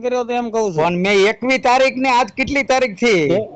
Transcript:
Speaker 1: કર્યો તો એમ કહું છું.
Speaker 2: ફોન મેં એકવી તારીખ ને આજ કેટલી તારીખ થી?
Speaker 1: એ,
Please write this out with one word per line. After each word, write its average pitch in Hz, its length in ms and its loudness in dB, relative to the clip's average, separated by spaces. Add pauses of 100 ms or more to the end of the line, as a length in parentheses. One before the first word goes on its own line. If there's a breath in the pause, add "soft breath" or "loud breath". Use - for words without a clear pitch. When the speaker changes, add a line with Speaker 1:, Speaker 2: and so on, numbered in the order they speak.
Speaker 1:
કર્યો 247 220 -2
તો 240 100 -6
એમ 240 180 -4
કહું 220 140 -2
છું. 180 100 -4
Speaker 2:
ફોન 165 220 0
મેં 196 180 0 (120)
એકવી 240 320 -2
તારીખ 254 380 2
ને 262 120 -2
આજ 240 260 2
કેટલી 269 280 -4
તારીખ 254 340 0
થી? 220 300 2
Speaker 1:
એ, 180 120 2 (160)